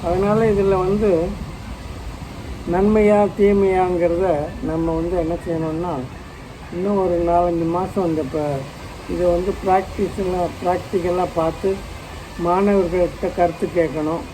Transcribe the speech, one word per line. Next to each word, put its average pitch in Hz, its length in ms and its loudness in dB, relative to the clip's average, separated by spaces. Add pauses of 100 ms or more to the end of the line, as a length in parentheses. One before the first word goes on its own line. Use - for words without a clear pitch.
அதனால 202 460 4
இதுல 196 180 2
வந்து 190 580 2 (1500)
நன்மையா 208 560 6 (100)
தீமையாங்கிறத 185 960 4 (300)
நம்ம 160 300 0
வந்து 170 220 -2
என்ன 170 180 0
செய்யணும்னா, 160 600 -4 (800)
இன்னும் 196 220 0
ஒரு 175 300 2
நாலஞ்சு 170 440 2
மாசம் 185 360 0
இந்த 156 160 0 (100)
ப-, 147 800 -6
இதை 175 140 0
வந்து 175 260 2 (140)
பிராக்டிஸ்ல, 185 800 0 (180)
பிராக்டிக்கலா 180 680 0
பார்த்து 165 400 0 (680)
மாணவர்கள்ட்ட 180 920 2
கருத்து 175 400 0
கேட்கணும். 156 440 0 (140)